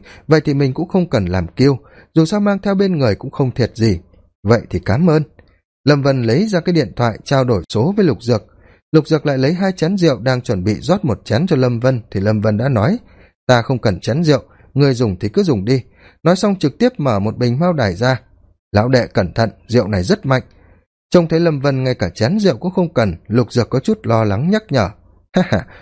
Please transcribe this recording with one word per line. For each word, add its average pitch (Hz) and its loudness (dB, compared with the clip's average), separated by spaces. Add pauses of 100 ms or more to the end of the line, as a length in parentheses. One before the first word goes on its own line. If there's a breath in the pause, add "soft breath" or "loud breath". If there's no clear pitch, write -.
(280 loud breath)
vậy 151 4
thì 151 0
mình 135 0
cũng 160 -6
không 175 -2
cần 104 -2
làm 87 -2
kiêu, 131 0 (340 soft breath)
dù 160 2
sao 208 -2
mang 202 0
theo 196 -2
bên 190 0
người 117 0
cũng - -10
không 131 -2
thiệt 117 -2
gì. 107 0 (440)
"Vậy 104 2
thì - -4
cảm 160 0
ơn." 156 2 (600 soft breath)
Lâm 143 2
Vân 135 0
lấy 135 2
ra 190 -2
cái 180 -2
điện 135 0
thoại 117 -2
trao 135 0
đổi 113 0 (100)
số 127 0
với 208 2
Lục 127 0
Dược. 117 -2 (460 soft breath)
Lục 156 2
Dược 156 -2
lại 139 0
lấy 135 0
hai 190 -2
chén 185 -2
rượu 151 0
đang 127 -2
chuẩn 95 -4
bị 104 0
rót 170 -2
một 110 -2
chén 147 0
cho 165 0
Lâm 123 0
Vân, 123 0 (100)
thì 101 -6
Lâm 104 0
Vân 107 0
đã 123 -2
nói, 120 0 (500 soft breath)
"Ta 123 4
không 123 -4
cần 95 -2
chén 147 -2
rượu, 147 2 (300 soft breath)
ngươi 139 2
dùng 113 -2
thì 104 -4
cứ 208 0
dùng 113 0
đi." 127 0 (400 soft breath)
Nói 175 4
xong 202 0
trực 151 -2
tiếp 247 2
mở 123 0
một 104 -4
bình 120 -2
Mao 175 0
Đài 107 -2
ra. 127 -2 (500)
"Lão 107 2
đệ 123 2
cẩn 90 -2
thận, 113 0 (180)
rượu 113 0
này 98 -2
rất 185 -2
mạnh." 131 0 (680 soft breath)
Trông 170 4
thấy 165 0
Lâm 160 0
Vân 135 0
ngay 127 -2
cả 90 -4
chén 147 -2
rượu 180 2
cũng 175 -6
không 175 -2
cần, 101 0 (120)
Lục 117 0
Dược 117 0
có 135 -2
chút 220 -2
lo 113 0
lắng 107 0
nhắc 214 0
nhở, 123 0 (440)
"Ha 185 2
ha, 180 -2 (160 loud breath)